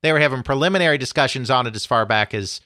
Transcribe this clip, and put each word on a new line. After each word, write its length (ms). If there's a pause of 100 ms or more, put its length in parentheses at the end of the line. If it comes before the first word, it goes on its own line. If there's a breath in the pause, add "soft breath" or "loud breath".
they 80
were 100
having 220
preliminary 540
discussions 540
on 160
it 100
as 80
far 220
back 260
as 340